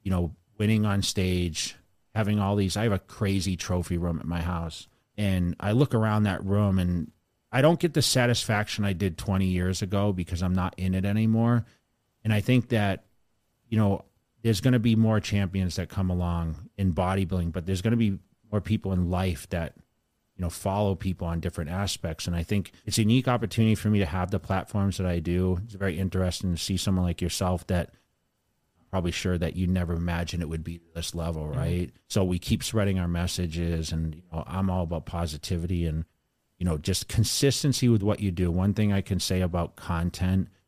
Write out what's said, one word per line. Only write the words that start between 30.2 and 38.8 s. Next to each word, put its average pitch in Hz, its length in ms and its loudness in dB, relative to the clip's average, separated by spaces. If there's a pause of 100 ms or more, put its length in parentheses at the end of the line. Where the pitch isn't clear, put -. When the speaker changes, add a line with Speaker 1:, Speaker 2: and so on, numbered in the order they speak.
Speaker 1:
it 76 60 -6
would 80 140 -6
be 85 180 -10 (120)
this 85 220 -8
level, 82 300 -4
Speaker 2:
Mm-hmm. 73 120 -4
Speaker 1:
right? 87 340 -2 (180)
So 98 160 2
we 90 120 0
keep - 260 0
spreading 101 360 0
our 87 80 0
messages, 85 840 -2
and, 80 220 -2
you 85 60 -18 (100)
know, 80 140 -6
I'm 95 240 -2
all 92 140 0
about 82 220 -4
positivity 85 800 -2
and, 80 180 -2 (560)
you 87 60 -2
know, 82 120 2
just - 300 -2
consistency 127 800 2
with 107 140 4
what 104 160 0
you 101 120 0
do. 87 200 0
One 92 220 2
thing 104 200 2